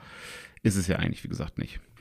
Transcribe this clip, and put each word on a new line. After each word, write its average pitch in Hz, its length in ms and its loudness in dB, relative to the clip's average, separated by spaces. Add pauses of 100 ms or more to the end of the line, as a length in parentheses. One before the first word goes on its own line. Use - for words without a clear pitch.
(640)
ist 98 140 6
es 92 100 4
ja 95 100 4
eigentlich, - 280 0
wie - 40 -6
gesagt, - 300 -4
nicht. - 220 -6 (200)